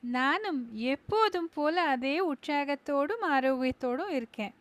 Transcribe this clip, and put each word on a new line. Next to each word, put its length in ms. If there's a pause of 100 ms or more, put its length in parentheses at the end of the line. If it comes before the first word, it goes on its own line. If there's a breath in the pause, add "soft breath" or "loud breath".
நானும் 720
எப்போதும் 800
போல 280
அதே 500
உற்சாகத்தோடும் 960
ஆரோக்கியத்தோடும் 800
இருக்கேன். 520